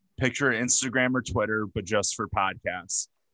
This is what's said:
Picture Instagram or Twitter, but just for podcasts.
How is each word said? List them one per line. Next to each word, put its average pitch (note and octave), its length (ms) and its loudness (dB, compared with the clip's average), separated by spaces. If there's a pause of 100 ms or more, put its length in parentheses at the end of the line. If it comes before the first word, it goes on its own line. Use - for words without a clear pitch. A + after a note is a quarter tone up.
(180)
Picture B2+ 340 2
Instagram B2 640 2
or B2+ 80 0
Twitter, G#2+ 460 0
but G2+ 160 -6
just G2+ 320 0
for G#2+ 140 -4
podcasts. F#2 800 -2 (240)